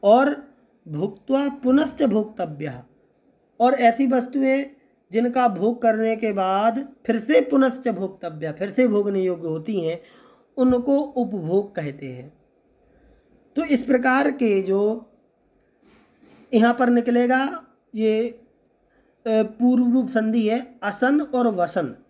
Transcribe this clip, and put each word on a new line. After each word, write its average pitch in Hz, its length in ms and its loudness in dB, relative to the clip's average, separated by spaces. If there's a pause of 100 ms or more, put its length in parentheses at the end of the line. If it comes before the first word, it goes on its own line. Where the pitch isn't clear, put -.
और 262 440 4 (400)
भुक्त्वा 202 600 -4 (160)
पुनश्च 277 400 2
भोक्तव्यः, 156 760 -4 (800)
और 254 140 4
ऐसी 247 340 4
वस्तुएं 269 580 0 (460)
जिनका 240 360 0
भोग 214 340 -2
करने 220 340 0
के 220 180 -4
बाद 202 540 -2 (180)
फिर 233 140 -2
से 285 220 2
पुनश्च 262 460 0
भोक्तव्य, 175 640 -8
फिर 190 180 -8
से 254 180 2
भोगने 202 340 0
योग्य 175 260 -4
होती 160 320 -4
हैं, 165 220 -4 (560)
उनको 254 400 2
उपभोग 202 800 -2
कहते 143 300 -8
हैं। 127 280 -16 (1200)
तो 311 80 -4
इस 285 200 0
प्रकार 262 480 2
के 214 300 0
जो 202 500 -2 (1400)
यहाँ 233 200 6
पर 247 160 2
निकलेगा 247 760 0 (300)
ये, 220 320 0
अ, 233 140 -14 (840)
पूर्व 240 680 2
रूप 254 160 2
संधि 220 400 0
है 247 340 -4
असन 254 380 0
और 247 260 0
वसन। 175 480 -2 (140)